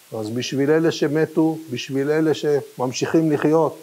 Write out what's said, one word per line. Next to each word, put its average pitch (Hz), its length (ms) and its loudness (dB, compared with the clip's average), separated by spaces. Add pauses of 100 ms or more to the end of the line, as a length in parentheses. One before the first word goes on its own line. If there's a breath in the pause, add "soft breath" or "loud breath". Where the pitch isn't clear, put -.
(180)
אז 107 120 -6
בשביל 131 400 -2
אלה 160 220 4
שמתו, 160 680 0 (120)
בשביל 135 400 -4
אלה 156 240 2
שממשיכים 147 960 0
לחיות 147 500 2